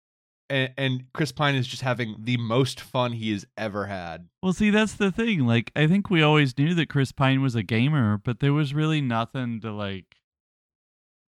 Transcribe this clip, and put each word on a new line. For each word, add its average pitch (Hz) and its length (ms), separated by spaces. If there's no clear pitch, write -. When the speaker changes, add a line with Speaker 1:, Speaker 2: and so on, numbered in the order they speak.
Speaker 1:
and, 131 280
and 131 260
Chris 143 180
Pine 143 240
is 127 100
just 123 160
having 117 380
the 120 160
most 120 460
fun 123 320
he 110 180
has 101 140
ever 104 280
had. 87 420
Speaker 2:
Well, 185 80
see, 208 180
that's 208 260
the 196 180
thing. 208 340
Like, 117 300
I 151 100
think 196 220
we 165 120
always 151 360
knew 156 160
that 165 160
Chris 135 240
Pine 135 280
was 131 140
a 113 80
gamer, 113 540
but 110 240
there 143 100
was 143 220
really 156 260
nothing 117 640
to, 110 100
like, 98 460